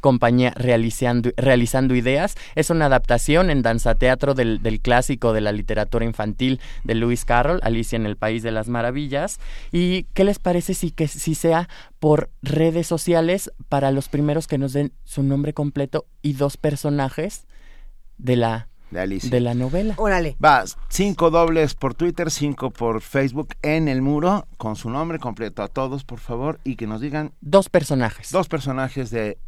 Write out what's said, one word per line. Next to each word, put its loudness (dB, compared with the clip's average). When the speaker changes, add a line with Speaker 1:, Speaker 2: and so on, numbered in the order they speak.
Speaker 1:
compañía 4
Realizando, 2
Realizando 4
Ideas. 0
Es 0
una 2
adaptación 4
en 2
danza 2
teatro 4
del, 0
del 0
clásico 2
de 2
la 0
literatura -2
infantil -2
de 0
Lewis 0
Carroll, 2
Alicia -2
en -2
el -4
País -2
de -4
las -4
Maravillas. -4
¿Y 2
qué 4
les 2
parece 0
si, -4
que, -2
si -4
sea 0
por 2
redes 2
sociales 0
para 2
los -2
primeros 0
que 0
nos -2
den 0
su -4
nombre 0
completo -4
y -2
dos -2
personajes -2
de 2
la 0
Speaker 2:
De -6
Alicia. -4
Speaker 1:
de 4
la 0
novela? 0
Speaker 3:
Órale. 0
Speaker 2:
Va, 6
cinco 2
dobles 2
por -4
Twitter, -2
cinco -4
por -2
Facebook -2
en 0
el 0
muro, 0
con -6
su -8
nombre -6
completo -8
a -6
todos, -6
por -12
favor, -6
y -4
que -6
nos -6
digan -6
Speaker 1:
Dos 4
personajes. 0
Speaker 2:
dos 0
personajes -4
de -4